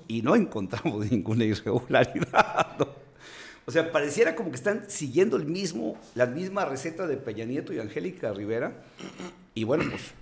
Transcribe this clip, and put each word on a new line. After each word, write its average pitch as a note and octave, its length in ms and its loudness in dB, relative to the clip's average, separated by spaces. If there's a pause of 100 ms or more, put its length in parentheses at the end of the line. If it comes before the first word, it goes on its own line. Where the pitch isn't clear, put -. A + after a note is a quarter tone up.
y A2+ 140 -2
no C3 140 6
encontramos G#2+ 760 0
ninguna A2 340 2
irregularidad", - 1300 2
¿no? C#3 80 2 (800)
O - 60 -8
sea, D#3+ 220 2
pareciera D3 420 4
como F#3 140 -4
que C3 80 -6
están G#3 320 -2
siguiendo D3 480 2
el D3 80 0
mismo, F#3+ 500 -4 (200)
la B2 100 4
misma F#3 400 -2
receta D#3+ 420 -4
de C#3 80 0
Peña A2 300 -6
Nieto C3+ 260 -4
y D3+ 80 -4
Angélica B2+ 540 -6
Rivera. A2+ 500 -4 (720)
Y A2 100 -2
bueno, D3 260 2
pues, - 220 -10 (100)